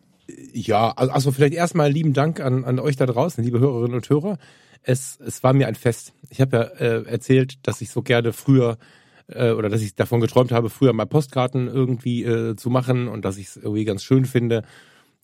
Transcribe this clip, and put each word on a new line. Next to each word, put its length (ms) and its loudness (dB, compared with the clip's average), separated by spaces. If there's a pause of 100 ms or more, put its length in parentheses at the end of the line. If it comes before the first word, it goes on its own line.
(540)
Ja, 380 0
al-, 180 0
also 220 0
vielleicht 220 4
erstmal 380 2
lieben 220 0
Dank 260 0
an, 240 -2
an 160 0
euch 160 -2
da 100 0
draußen, 380 -2
liebe 160 0
Hörerinnen 340 0
und 140 -6
Hörer. 300 0 (440)
Es, 380 -4
es 240 -12
war 80 4
mir 160 4
ein 80 -4
Fest. 360 -4 (180)
Ich 100 -2
hab 140 2
ja, 80 4
äh, 420 -2
erzählt, 580 0
dass 200 -4
ich 80 -12
so 120 -6
gerne 300 0
früher, 460 2 (500)
äh, 240 0
oder 160 -2
dass 140 -2
ich 120 -8
davon 260 0
geträumt 300 2
habe, 200 0
früher 240 2
mal 100 -2
Postkarten 640 -2
irgendwie, 560 -2
äh, 320 -2
zu 140 -8
machen 360 0
und 180 -8
dass 120 -4
ich's 200 -16
irgendwie 280 -4
ganz 180 -4
schön 220 4
finde, 380 0 (600)